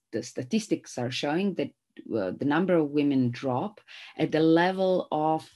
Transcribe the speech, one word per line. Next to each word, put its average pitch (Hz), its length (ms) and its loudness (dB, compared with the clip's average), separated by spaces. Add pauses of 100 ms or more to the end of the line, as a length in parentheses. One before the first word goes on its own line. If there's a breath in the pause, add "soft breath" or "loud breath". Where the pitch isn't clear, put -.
(100)
the 110 120 -4
statistics - 760 -6
are 123 140 -4
showing 165 420 -2
that, 143 160 -4 (440)
uh, 95 240 -2
the 123 60 -4
number 170 320 2
of 151 140 2
women 143 380 2
drop 131 520 -4 (360 loud breath)
at 156 140 0
the 156 80 2
level 180 720 4
of 156 460 0